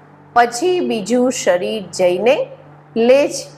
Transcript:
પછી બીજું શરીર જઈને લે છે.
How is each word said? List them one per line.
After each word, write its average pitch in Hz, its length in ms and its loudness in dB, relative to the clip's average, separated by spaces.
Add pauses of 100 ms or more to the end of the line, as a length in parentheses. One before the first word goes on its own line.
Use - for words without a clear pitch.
(340)
પછી 320 460 0
બીજું 240 520 0
શરીર 196 600 -2
જઈને 202 680 0 (400)
લે 262 300 4
છે. - 200 -10 (100)